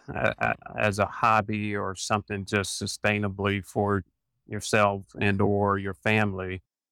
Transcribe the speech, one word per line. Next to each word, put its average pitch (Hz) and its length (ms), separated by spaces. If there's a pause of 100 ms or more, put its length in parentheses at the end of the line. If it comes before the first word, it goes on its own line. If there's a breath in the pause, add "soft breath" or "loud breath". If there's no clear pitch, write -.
a, - 320
a, 113 160 (240)
as 104 200
a 98 60
hobby 107 680
or 98 200
something 101 500
just - 360
sustainably 101 800
for 101 400 (440)
yourself 101 560 (160)
and 101 220
or 101 360
your 98 160
family. 95 680 (300)